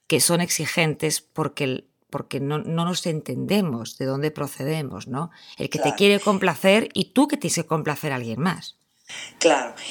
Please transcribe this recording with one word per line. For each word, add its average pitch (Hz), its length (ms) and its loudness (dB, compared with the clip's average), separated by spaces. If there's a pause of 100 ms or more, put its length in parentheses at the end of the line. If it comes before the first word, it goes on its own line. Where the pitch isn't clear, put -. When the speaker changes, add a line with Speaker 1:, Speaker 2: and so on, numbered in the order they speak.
Speaker 1:
que 160 140 4
son 170 200 4
exigentes 160 800 0
porque 147 440 -4
el, 131 200 -4 (260)
porque 139 280 -6
no, 139 180 -2
no 165 280 -2
nos 175 200 -2
entendemos 139 920 -2
de 139 60 -2
dónde 139 260 0
procedemos, 143 760 -6
¿no? 156 220 -4 (280)
El 139 120 -4
que - 80 -4
te - 60 -2
Speaker 2:
Claro. - 140 2
Speaker 1:
quiere 202 220 6
complacer 190 760 4
y - 180 -4
tú 285 140 6
que 294 100 -2
tienes 170 160 -2
que 165 140 -2
complacer 151 440 -2
a 135 40 -2
alguien 117 260 -4
más. - 360 -4 (600)
Speaker 2:
Claro. 131 380 4 (160)